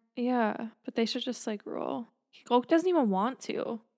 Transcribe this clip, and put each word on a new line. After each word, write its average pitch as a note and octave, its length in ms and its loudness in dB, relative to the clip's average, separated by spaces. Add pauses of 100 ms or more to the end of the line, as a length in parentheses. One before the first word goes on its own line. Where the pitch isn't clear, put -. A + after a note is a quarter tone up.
(160)
Yeah, A#3+ 540 0 (160)
but - 100 -10
they A3+ 100 2
should A3+ 180 -4
just, A#3+ 240 -6
like, G#3 180 -6
roll. - 420 -4 (420)
Oak B3 180 4
doesn't E4 200 4
even D#4+ 220 4
want G3+ 320 0
to. - 400 -4 (160)